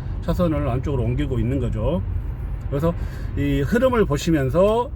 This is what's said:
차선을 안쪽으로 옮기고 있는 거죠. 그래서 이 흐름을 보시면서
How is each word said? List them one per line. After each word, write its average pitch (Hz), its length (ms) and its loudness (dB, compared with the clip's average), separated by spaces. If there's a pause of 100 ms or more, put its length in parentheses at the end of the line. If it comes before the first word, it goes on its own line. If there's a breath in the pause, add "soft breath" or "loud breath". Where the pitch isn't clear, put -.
(220 loud breath)
차선을 156 480 0
안쪽으로 135 340 0
옮기고 123 360 0
있는 123 200 0
거죠. 120 420 0 (680)
그래서 151 240 0 (420 loud breath)
이 139 260 0
흐름을 233 440 4
보시면서 165 920 2